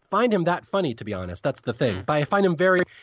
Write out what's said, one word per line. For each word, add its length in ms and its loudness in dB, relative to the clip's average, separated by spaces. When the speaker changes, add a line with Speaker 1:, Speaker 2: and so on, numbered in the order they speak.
Speaker 1:
find 200 2
him 140 2
that 220 0
funny, 260 -2
to 140 -12
be 80 -6
honest. 280 -8
That's 200 -4
the 100 -2
thing. 220 0
Speaker 2:
Hmm. 80 -8
Speaker 1:
But 100 -2
I 140 0
find 180 2
him 100 2
very, 280 4